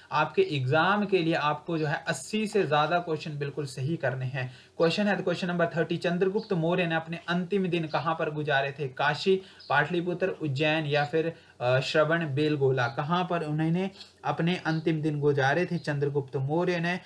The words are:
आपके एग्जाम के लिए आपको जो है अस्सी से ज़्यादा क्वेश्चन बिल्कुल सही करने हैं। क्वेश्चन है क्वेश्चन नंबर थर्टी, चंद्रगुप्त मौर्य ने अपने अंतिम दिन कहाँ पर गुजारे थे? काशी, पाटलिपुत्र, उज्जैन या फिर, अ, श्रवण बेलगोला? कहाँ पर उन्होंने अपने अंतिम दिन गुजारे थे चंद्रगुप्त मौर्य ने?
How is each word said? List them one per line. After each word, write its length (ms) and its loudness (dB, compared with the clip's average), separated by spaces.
आपके 300 2
एग्जाम 640 2
के 120 2
लिए 160 2
आपको 440 -2
जो 80 0
है 220 -2
अस्सी 380 -2
से 160 2
ज़्यादा 360 2
क्वेश्चन 400 -4
बिल्कुल 260 -6
सही 320 -4
करने 300 -2
हैं। 260 -6
क्वेश्चन 280 4
है 100 2
क्वेश्चन 300 -2
नंबर 200 2
थर्टी, 300 -2
चंद्रगुप्त 560 0
मौर्य 340 2
ने 80 -2
अपने 240 -4
अंतिम 380 0
दिन 200 -2
कहाँ 280 -2
पर 160 -2
गुजारे 420 0
थे? 160 -6
काशी, 540 0
पाटलिपुत्र, 600 0
उज्जैन 580 0
या 180 2
फिर, 300 -2
अ, 200 2
श्रवण 540 2
बेलगोला? 540 2
कहाँ 420 -2
पर 120 0
उन्होंने 480 0
अपने 320 0
अंतिम 360 0
दिन 180 -2
गुजारे 460 2
थे 120 -4
चंद्रगुप्त 580 -2
मौर्य 440 0
ने? 260 -2